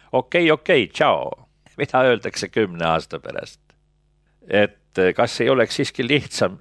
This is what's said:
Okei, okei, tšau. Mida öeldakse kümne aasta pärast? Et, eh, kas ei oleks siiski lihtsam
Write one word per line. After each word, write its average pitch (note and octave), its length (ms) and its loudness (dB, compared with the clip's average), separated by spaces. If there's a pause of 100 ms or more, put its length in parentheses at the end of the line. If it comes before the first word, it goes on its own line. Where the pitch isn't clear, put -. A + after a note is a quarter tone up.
(120)
Okei, D#3+ 380 2
okei, D3+ 380 2
tšau. G#2 420 0 (460)
Mida C#3+ 320 0
öeldakse G#2 400 -2
kümne F2 360 -2
aasta D#2+ 360 -2
pärast? - 400 -14 (880)
Et, - 500 -2
eh, F#2 140 4
kas - 280 -2
ei A#2 80 2
oleks B2+ 280 2
siiski C3 320 -4
lihtsam G#2+ 520 -2